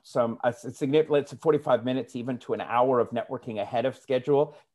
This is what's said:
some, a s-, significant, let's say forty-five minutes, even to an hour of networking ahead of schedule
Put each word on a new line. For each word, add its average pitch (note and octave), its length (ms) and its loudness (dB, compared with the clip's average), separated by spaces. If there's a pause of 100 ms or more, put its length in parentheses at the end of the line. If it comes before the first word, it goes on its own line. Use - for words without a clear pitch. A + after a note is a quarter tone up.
some, A#2 400 -2
a - 40 4
s-, - 280 -6
significant, D#3 340 2
let's C#3+ 220 0
say B2 100 -16
forty-five C#3 420 2
minutes, B2+ 300 -4
even B2 240 -6
to - 140 -8
an G#2 80 -4
hour A#2+ 400 2
of A2 100 0
networking A#2 500 -6
ahead A#2 240 -2
of B2+ 120 -2
schedule C#3+ 600 0 (180)